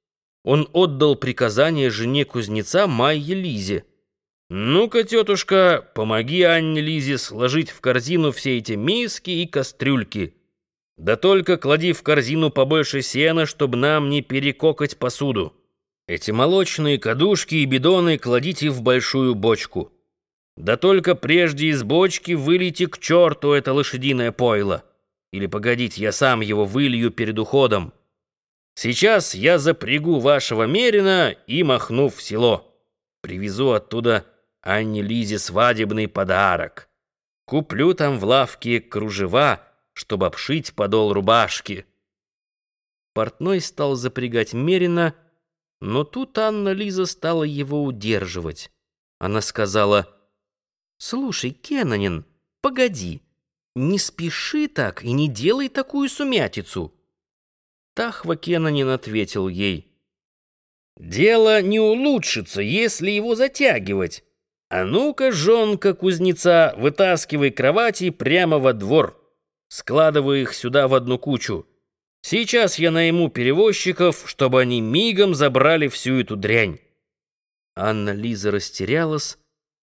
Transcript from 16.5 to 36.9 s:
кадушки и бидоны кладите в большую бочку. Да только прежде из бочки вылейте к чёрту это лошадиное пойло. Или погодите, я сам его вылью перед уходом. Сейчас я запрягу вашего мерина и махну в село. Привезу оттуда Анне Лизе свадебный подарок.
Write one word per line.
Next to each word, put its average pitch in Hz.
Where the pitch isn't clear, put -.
кадушки 160
и 147
бидоны 160
кладите 143
в 127
большую 127
бочку. 101
Да 107
только 180
прежде 156
из 143
бочки 170
вылейте 170
к -
чёрту 156
это 139
лошадиное 131
пойло. 101
Или 98
погодите, 113
я 104
сам 123
его 104
вылью 117
перед 107
уходом. 110
Сейчас 190
я 139
запрягу 147
вашего 120
мерина 190
и 156
махну 127
в -
село. 110
Привезу 101
оттуда 113
Анне 107
Лизе 107
свадебный 107
подарок. 92